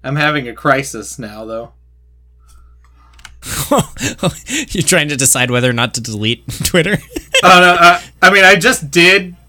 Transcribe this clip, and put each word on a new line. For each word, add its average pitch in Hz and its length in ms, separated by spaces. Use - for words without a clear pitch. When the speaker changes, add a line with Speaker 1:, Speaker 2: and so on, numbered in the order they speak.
Speaker 1:
I'm 135 120
having 147 320
a 117 60
crisis 135 640
now, 110 280
though. 113 280
Speaker 2:
<laughs> - 280
You're 180 140
trying 156 260
to 147 60
decide 127 340
whether 123 200
or 123 40
not 117 220
to 117 60
delete 110 460
<laughs> - 180
Twitter? 180 380
<laughs> - 40
Speaker 1:
Oh, 180 160
no, 180 200
uh, 175 200
I 185 100
mean, 196 120
I 190 120
just 175 360
did 180 440